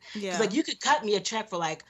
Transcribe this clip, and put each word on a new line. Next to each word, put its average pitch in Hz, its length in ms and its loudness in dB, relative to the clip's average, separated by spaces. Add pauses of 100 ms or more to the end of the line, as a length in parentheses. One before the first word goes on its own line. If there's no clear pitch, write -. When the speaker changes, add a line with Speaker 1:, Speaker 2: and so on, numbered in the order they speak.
(140)
Speaker 1:
'Cause, 214 80 -6
Speaker 2:
Yeah. 185 180 -2
Speaker 1:
like, 202 140 2
you 302 100 2
could - 160 -6
cut 262 240 4
me 208 120 2
a 190 40 2
check 214 300 -4
for, 180 80 -4
like, 160 320 -4